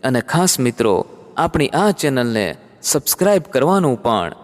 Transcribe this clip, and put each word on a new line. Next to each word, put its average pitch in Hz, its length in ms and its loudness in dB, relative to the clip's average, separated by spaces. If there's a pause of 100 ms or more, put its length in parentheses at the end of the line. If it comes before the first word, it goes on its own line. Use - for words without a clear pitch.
અને 123 180 0
ખાસ 175 380 0
મિત્રો, 113 460 0 (320)
આપણી 160 300 0
આ 202 240 2
ચેનલને 120 640 -2 (260)
સબસ્ક્રાઇબ 185 600 0
કરવાનું 147 640 0
પણ 104 280 -2 (120)